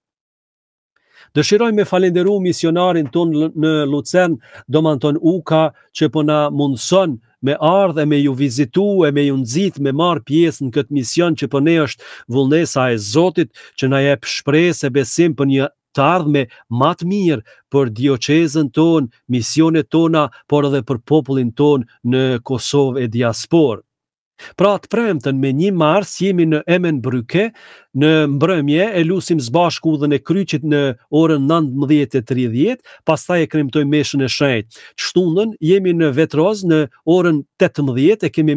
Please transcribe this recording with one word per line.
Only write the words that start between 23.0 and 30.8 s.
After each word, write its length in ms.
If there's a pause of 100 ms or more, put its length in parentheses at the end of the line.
e 80
diasporë. 680 (760)
Pra, 240
të 100
premten 500
me 140
një 220
mars 440
jemi 280
në 180
Emmenbrücke, 840 (420)
në 180 (220)
mbrëmje 540 (100)
e 80
lusim 380
zbashku 520
udhën 220
e 80
kryqit 400
në 160 (320)